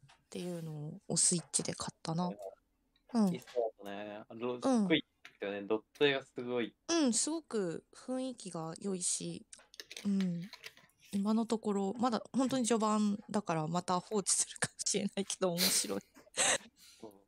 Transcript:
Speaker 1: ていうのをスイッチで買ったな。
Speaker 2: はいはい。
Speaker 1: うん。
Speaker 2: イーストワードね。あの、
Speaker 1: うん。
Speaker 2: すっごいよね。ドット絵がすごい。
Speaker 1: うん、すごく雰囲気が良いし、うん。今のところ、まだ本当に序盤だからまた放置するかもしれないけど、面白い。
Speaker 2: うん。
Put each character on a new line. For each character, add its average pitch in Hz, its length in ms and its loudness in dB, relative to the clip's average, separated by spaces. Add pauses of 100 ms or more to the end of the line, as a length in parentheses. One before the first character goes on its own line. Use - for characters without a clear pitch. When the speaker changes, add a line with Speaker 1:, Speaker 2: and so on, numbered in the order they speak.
(300)
Speaker 1:
て 190 100 -8
い 175 200 -6
う 165 40 -8
の 156 280 -8 (160)
を 165 100 -2
ス - 180 4
イ 165 40 2
ッ - 120 -6
チ - 120 0
で 170 100 -4
買 - 180 -8
っ - 120 -12
た 160 120 -4
な。 180 120 0
Speaker 2:
は 180 40 -4
い 202 40 -8
は 208 60 -18 (840)
い。 - 0 -
Speaker 1:
う 175 40 2
ん。 156 40 -2
Speaker 2:
イ - 20 -6
ー - 40 -10
ス - 120 -18
ト 120 80 2
ワ 113 60 2
ー - 160 -10
ド 98 60 -10 (160)
ね。 104 240 -10
あ 113 60 -16
の、 123 180 0
Speaker 1:
う 123 40 -6
ん。 - 40 -10
Speaker 2:
す 254 60 2
っ 226 200 4
ご 170 60 4
い 143 120 4 (360)
よ 101 100 -2
ね。 101 120 -4
ド 110 140 2
ッ 107 40 -2 (160)
ト 147 100 4
絵 139 60 6
が 135 100 -2
す - 200 -10
ご 123 180 0
い。 101 120 -4 (160)
Speaker 1:
う 330 180 4
ん、 220 60 4
す - 160 2
ご 320 120 -4
く 190 420 -4 (240)
雰 254 140 -4
囲 262 140 -6
気 180 160 -12
が 160 280 -6
良 196 160 -4
い 175 60 -4
し、 - 440 -4 (600)
う 202 40 0
ん。 185 400 0 (640)
今 202 220 2
の 226 120 2
と 220 140 2
こ 208 140 0
ろ、 196 260 0
ま 247 100 4
だ 220 140 0 (120)
本 254 140 4
当 262 80 0
に 247 80 2
序 220 160 4
盤 214 380 4 (100)
だ 208 120 0
か - 140 0
ら 156 120 0
ま 175 160 0
た 180 160 2
放 214 180 -4
置 185 140 0
す - 180 0
る - 100 -14
か - 100 -2
も - 40 -20 (120)
し - 120 2
れ 196 80 0
な 196 60 -2 (100)
い 190 40 -2
け - 140 -6
ど、 180 120 2
面 170 80 0
白 196 380 2
い。 - 20 -6 (1040)
Speaker 2:
う 110 40 -14
ん。 - 20 -16 (180)